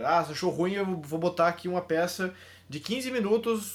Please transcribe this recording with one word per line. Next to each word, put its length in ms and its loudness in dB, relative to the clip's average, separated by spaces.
Ah, 180 6
você 100 -8
achou 180 0
ruim, 220 0
eu 120 0
vou 340 -2
botar 280 4
aqui 200 -2
uma 140 0
peça 520 -2
de 100 -8
quinze 320 -4
minutos 520 2